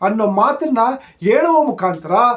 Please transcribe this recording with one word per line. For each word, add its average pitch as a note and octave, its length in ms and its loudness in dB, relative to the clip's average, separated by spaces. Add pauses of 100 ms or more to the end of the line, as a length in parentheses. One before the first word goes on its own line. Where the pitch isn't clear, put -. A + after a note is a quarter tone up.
ಅನ್ನೋ G#3 260 0
ಮಾತನ್ನ B3+ 500 0 (440)
ಹೇಳುವ D4+ 420 2
ಮುಖಾಂತರ, F3+ 480 -4 (260)